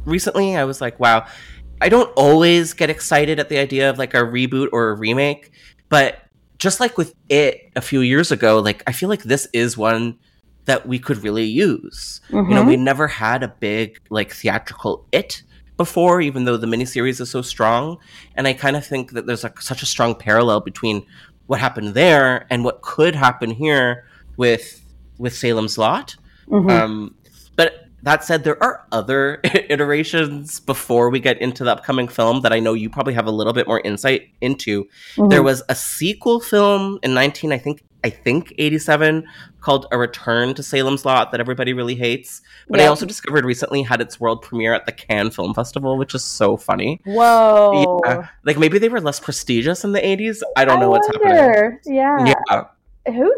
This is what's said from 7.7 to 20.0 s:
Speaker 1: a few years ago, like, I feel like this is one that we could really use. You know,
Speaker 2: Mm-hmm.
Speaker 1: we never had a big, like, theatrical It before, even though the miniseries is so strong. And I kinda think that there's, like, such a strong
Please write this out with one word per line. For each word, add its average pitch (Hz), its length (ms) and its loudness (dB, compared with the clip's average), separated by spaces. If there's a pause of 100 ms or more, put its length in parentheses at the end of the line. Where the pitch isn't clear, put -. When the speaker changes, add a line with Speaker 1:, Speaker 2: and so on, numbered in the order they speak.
Speaker 1:
a 127 60 -4
few 139 180 -2
years 135 320 2
ago, 110 280 4
like, 104 280 -2
I 123 60 -4
feel 180 160 -4
like 214 140 -4
this 131 280 -2
is 117 260 -2
one 113 400 -2 (480)
that 135 220 -2
we 127 120 -4
could 123 220 -6
really 107 220 -4
use. 127 840 -4
You 208 140 -2
know, 175 180 4
Speaker 2:
Mm-hmm. 117 80 4
Speaker 1:
we - 80 6
never 139 320 0
had 120 340 -2
a 113 60 -6
big, 107 500 -6 (100)
like, 107 220 -4
theatrical - 800 -6
It - 320 -4 (320)
before, 175 460 2
even 135 240 -2
though 120 120 2
the 113 80 -6
miniseries 123 540 -4
is 123 100 -10
so 127 120 -6
strong. 123 560 -2 (380)
And 135 120 -2
I 131 60 0
kinda 139 260 -2
think 135 320 -8
that 120 160 -10
there's, 120 160 -4
like, - 180 -12
such - 220 -10
a - 20 -8
strong 117 300 0